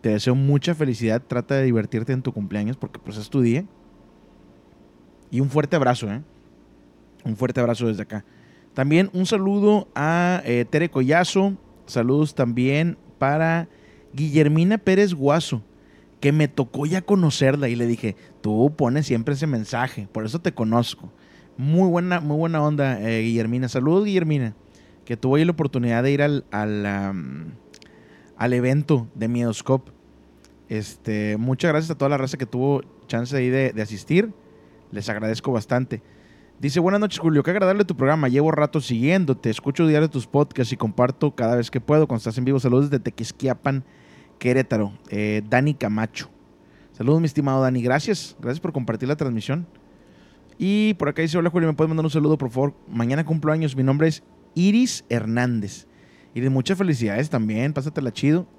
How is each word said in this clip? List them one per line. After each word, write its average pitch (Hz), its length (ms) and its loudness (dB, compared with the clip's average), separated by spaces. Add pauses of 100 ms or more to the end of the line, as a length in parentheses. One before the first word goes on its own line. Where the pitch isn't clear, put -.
Te 113 80 0
deseo 107 240 2
mucha 139 400 2
felicidad. 120 520 0
Trata 123 280 -4
de 135 100 2
divertirte 117 480 0
en 127 100 -2
tu 123 100 -4
cumpleaños 104 440 -4
porque, - 240 -12
pues, 104 160 -14
es 104 140 -12
tu 139 100 0
día. 123 240 2 (1700)
Y 120 100 -2
un 139 80 2
fuerte 151 280 0
abrazo, 123 360 2
¿eh? 123 80 -6 (1040)
Un 110 120 -4
fuerte 127 240 -2
abrazo 120 280 0
desde 107 140 -2
acá. 104 220 -10 (500)
También 160 400 4
un 185 120 0
saludo 202 680 2
a, 170 500 0
eh, 120 240 0
Tere 160 220 0
Collazo. 170 640 2 (320)
Saludos 135 480 0
también 131 640 0 (200)
para 165 500 0 (440)
Guillermina 156 680 4
Pérez 190 360 2
Guaso, 143 480 0 (600)
que 143 80 4
me 151 160 2
tocó 139 380 -4
ya 180 160 -2
conocerla 143 680 2
y 117 80 -2
le 120 100 0
dije, 117 300 -2 (240)
"Tú 110 380 2
pones 139 260 0
siempre 120 300 -2
ese 147 120 -4
mensaje, 120 640 -6
por 110 140 -8
eso 123 160 -6
te - 140 -4
conozco". 117 580 -2 (460)
Muy 160 320 2
buena, 175 300 0
muy 147 180 -2
buena 160 240 0
onda, 143 360 0
eh, 113 220 -2
Guillermina. 117 480 -2
Saludos, 160 380 2
Guillermina, 156 480 0 (500)
que 117 140 -6
tuvo 131 180 2
ahí 160 80 4
la 170 60 2
oportunidad 123 520 -2
de 139 100 2
ir 143 100 0
al, 147 280 0
al, 104 360 -2
am, 95 580 -6 (960)
al 123 160 0
evento 127 600 2
de 113 140 -4
Miedoscope. 120 640 -2 (800)
Este, 107 680 -4
muchas 127 360 0
gracias 160 180 -2
a 147 80 -6
toda 139 100 0
la 147 80 0
raza 131 220 -4
que 131 80 -6
tuvo 135 340 0 (260)
chance 120 300 -4
ahí 127 140 0
de, 127 240 2
de 107 80 -4
asistir. 156 500 -2 (600)
Les 104 180 -8
agradezco 110 420 -4
bastante. 123 480 -2 (580)
Dice, 143 220 -2
"Buenas 196 200 2
noches, 208 180 -4
Julio. 156 240 2
Qué 165 80 0
agradable 196 340 2
tu 151 140 -4
programa. 143 320 2
Llevo 147 200 2
rato 151 300 0
siguiéndote. 131 680 0
Escucho 139 360 0
diario 151 220 4
tus 135 180 -4
podcasts 143 460 0
y - 60 -6
comparto 123 560 0
cada 120 220 0
vez 117 140 -2
que 120 120 -4
puedo 151 240 2
cuando 117 140 -4
estás 113 180 -6
en 127 80 -2
vivo. 139 140 2
Saludos 131 280 4
desde 139 160 -2
Tequisquiapan, 131 800 -4 (540)
Querétaro". 120 540 0 (180)
Eh, 107 380 -2
Dani 131 260 2
Camacho. 110 540 -4 (640)
Saludos, 143 280 2
mi 165 60 0
estimado 135 360 0
Dani. 127 200 2
Gracias. 147 580 -2
Gracias 131 200 -6
por 170 120 -6
compartir 120 360 -4
la 147 80 0
transmisión. 135 500 -4 (920)
Y 208 360 2
por 147 140 -2
acá 160 140 -2
dice, 165 160 0
"Hola, 170 120 2
Julio. 165 180 2
¿Me 151 60 0
puedes 156 140 2
mandar 160 180 0
un 151 40 0
saludo, 151 280 2
por 127 120 -4
favor? 139 240 -2 (140)
Mañana 123 360 -2
cumplo 151 280 0
años. 156 240 -2
Mi 131 60 0
nombre 143 260 2
es 156 140 -4 (320)
Iris 208 540 2
Hernández". 117 760 -2 (480)
Iris, 131 160 0
muchas 135 280 0
felicidades 131 520 0
también. 117 420 -2
Pásatela 143 400 -6
chido. 160 340 0 (120)